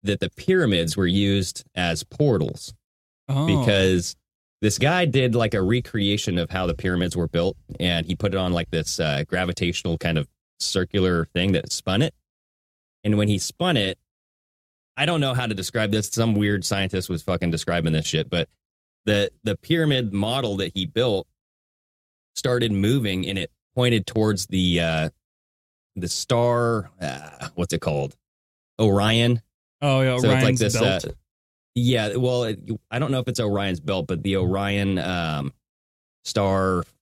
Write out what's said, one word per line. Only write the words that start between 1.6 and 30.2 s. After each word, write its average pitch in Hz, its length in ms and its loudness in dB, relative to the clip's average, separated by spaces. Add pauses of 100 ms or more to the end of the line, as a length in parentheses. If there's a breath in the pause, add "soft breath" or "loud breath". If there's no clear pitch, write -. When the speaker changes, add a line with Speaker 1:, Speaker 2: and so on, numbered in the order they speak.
Speaker 1:
as 85 300 -2
portals - 720 -2 (540)
Speaker 2:
Oh. 135 180 0
Speaker 1:
because 98 680 2 (440)
this 104 180 0
guy 175 280 2
did, 127 280 2
like, 117 200 2
a 98 80 2
recreation 101 720 0
of 85 140 -2
how 92 160 -2
the 82 80 0
pyramids 90 420 -2
were 85 120 0
built, 87 280 0 (240)
and 85 240 0
he 87 120 -4
put 95 180 -2
it - 20 -2
on, 90 160 0
like, 85 180 -2
this, 82 300 -4
uh, 76 260 0
gravitational 87 720 -2
kind 82 220 -2
of 73 100 -4 (320)
circular 90 720 0
thing 95 200 0
that - 200 -2
spun 98 300 -2
it. 165 100 0 (920)
And 104 140 0
when 104 120 2
he 101 100 2
spun 170 400 0
it, 95 180 0 (1000)
I 143 120 -2
don't 165 160 2
know 135 100 0
how 123 140 -2
to 110 80 -4
describe 101 360 -2
this. 107 200 0
Some 113 240 0
weird 104 320 0
scientist 95 420 -2
was 85 140 -4
fucking 87 280 -2
describing 82 440 -2
this 78 120 0
shit, 78 220 -2
but 85 200 -2 (580)
the, 101 240 2 (120)
the 107 140 -2
pyramid 143 560 0
model 104 460 -2
that 90 160 -4
he 95 100 -4
built 104 420 0 (1080)
started 120 380 0
moving, 101 560 0
and 98 100 -4
it - 120 -6 (240)
pointed 120 320 2
towards 107 400 0
the, 90 340 2
uh, 80 280 0 (880)
the 90 120 -6
star, 120 840 0 (100)
uh, 76 540 -10
what's 85 180 -4
it 82 80 -2
called? 71 360 -4 (640)
Orion. 113 600 4 (400)
Speaker 2:
Oh, 135 200 2
yeah, 131 100 2
Speaker 1:
So 127 60 0
it's 127 100 0